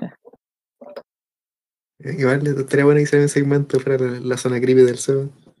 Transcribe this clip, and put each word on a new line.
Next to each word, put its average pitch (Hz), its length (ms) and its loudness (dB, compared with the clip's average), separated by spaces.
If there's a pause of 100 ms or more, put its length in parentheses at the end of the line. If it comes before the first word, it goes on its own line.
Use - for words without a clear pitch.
(2000)
Igual 139 480 -2
estaría 139 380 0
bueno 147 120 6
que 147 60 2
hiciera 147 200 2
un 147 60 0
segmento 143 500 0
para 135 180 0
la, 123 220 -4
la 123 180 -4
zona 123 220 -2
creepy 127 240 4
del 120 140 4
Seba. 139 300 -2 (340)